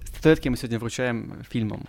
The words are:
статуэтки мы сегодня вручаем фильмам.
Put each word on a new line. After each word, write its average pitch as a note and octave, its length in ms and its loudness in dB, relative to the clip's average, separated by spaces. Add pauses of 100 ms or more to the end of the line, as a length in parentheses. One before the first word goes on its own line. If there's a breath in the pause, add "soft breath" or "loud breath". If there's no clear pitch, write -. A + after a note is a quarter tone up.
статуэтки D#3 440 4
мы B2 80 0
сегодня A2+ 200 -2
вручаем A#2 720 -4
фильмам. G#2+ 400 -4